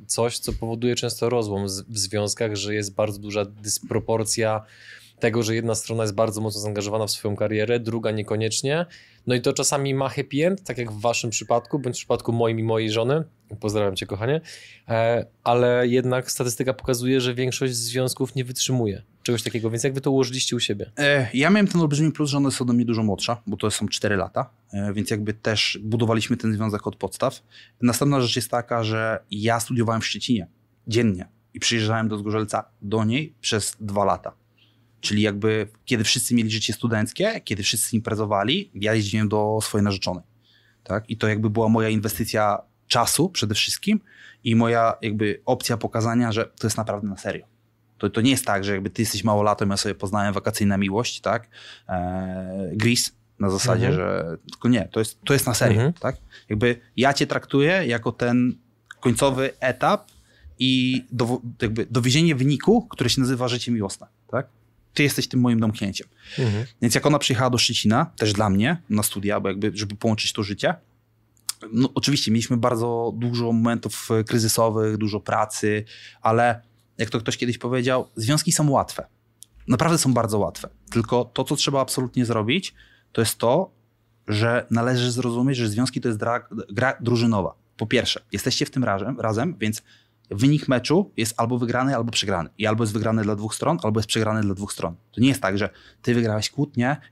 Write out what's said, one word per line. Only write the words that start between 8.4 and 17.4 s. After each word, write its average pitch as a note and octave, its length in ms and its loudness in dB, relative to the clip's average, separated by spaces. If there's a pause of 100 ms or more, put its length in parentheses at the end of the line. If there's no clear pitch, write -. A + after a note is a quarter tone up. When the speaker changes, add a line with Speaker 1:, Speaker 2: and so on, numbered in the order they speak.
Speaker 1:
No B2 80 2
i A#2+ 60 0
to C3+ 120 2
czasami C#3 400 0
ma C3+ 160 0
happy C#3 380 -2
end, F#3+ 160 -2
tak - 140 -8
jak A#2+ 140 -6
w G#2 100 -10
waszym A#2 280 0
przypadku, A#2 500 -2
bądź B2 160 -4
w - 40 -10
przypadku A#2+ 340 -2
moim A2+ 260 2
i A2 40 -2
mojej A2 280 0
żony. B2 320 0 (360)
Pozdrawiam G#2 360 0
cię, G2+ 100 -6
kochanie. A#2+ 360 -2 (460)
E, A2+ 380 2 (180)
ale B2 440 4
jednak B2+ 440 2
statystyka B2 420 -2
pokazuje, B2+ 480 0
że B2 120 0
większość B2+ 420 -2